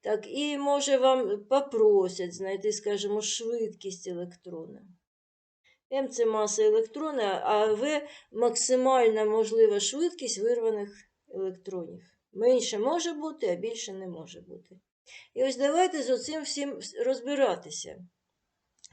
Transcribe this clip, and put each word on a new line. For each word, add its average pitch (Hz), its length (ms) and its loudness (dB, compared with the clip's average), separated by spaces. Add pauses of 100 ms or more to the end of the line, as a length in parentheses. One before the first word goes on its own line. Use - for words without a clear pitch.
Так, 208 260 -4
і 294 300 -4
може 285 400 2
вам 240 480 2
попросять 208 880 2
знайти, 190 380 -4
скажімо, 208 500 -2
швидкість 220 840 -6
електрона. 175 760 -12 (1120)
М — 269 160 -2
це 233 160 0
маса 214 380 2
електрона, 220 800 2
а 214 280 2
В — 294 340 -2 (240)
максимальна 240 920 2
можлива 214 540 4
швидкість 269 600 -2
вирваних 220 680 -2 (240)
електронів. 185 720 -8 (300)
Менше 226 460 2
може 320 340 0
бути, 302 340 -6
а 175 80 0
більше 220 380 -8
не 190 140 -12
може 170 340 -14
бути. - 380 -20 (540)
І 247 100 -2
ось 262 140 -2
давайте 302 460 2
з 233 60 -4
оцим 294 340 -2
всім 285 380 -6
с-, - 220 -8
розбиратися. 233 1000 -2 (880)